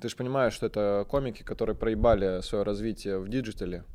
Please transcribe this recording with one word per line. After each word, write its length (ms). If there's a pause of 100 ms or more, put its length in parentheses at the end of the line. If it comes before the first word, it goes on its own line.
ты 80
ж 80
понимаешь, 380
что 120
это 420
комики, 340
которые 340
проебали 640
свое 220
развитие 540
в 100
диджитале. 560 (100)